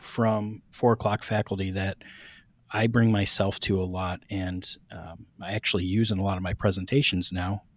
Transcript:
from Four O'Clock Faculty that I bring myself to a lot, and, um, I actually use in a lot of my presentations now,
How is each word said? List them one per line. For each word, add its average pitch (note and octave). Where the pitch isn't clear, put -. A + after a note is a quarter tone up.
from G#2+
Four A#2+
O'Clock G#2
Faculty F#2+
that F#2+
I A2
bring A2+
myself G2+
to F#2+
a -
lot, F2+
and, F#2
um, E2
I F#2
actually G2+
use G#2+
in G2
a F#2
lot F#2+
of F#2
my G2
presentations F#2+
now, F#2